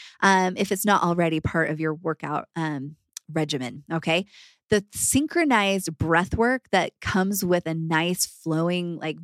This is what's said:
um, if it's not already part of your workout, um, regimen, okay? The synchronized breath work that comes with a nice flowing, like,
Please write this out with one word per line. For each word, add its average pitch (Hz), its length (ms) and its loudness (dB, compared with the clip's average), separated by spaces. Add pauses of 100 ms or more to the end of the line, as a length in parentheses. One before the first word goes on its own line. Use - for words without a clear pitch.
(200)
um, 185 380 4
if 190 120 0
it's 190 160 -2
not 202 160 4
already 170 380 2
part 160 300 0
of 151 100 -4
your 156 140 -2
workout, 156 640 -6
um, 151 400 -4 (340)
regimen, 147 580 -4
okay? 165 360 0 (440)
The 208 140 2 (100)
synchronized 220 1040 0
breath 165 380 0
work 247 380 0
that 180 260 2
comes 190 460 0
with 175 220 2
a 160 60 -2
nice 165 520 0
flowing, 170 720 -2
like, 160 260 -6